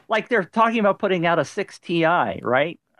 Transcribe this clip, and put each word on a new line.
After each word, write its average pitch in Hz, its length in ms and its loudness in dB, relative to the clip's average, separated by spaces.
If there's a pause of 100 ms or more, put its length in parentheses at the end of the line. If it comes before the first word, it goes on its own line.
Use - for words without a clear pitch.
like, 214 200 -4
they're 220 140 0
talking 226 360 0
about 202 200 0
putting 185 260 0
out 170 140 2
a 143 60 0
six - 340 -10
T 165 260 0
I, 160 380 0
right? 139 360 -2 (200)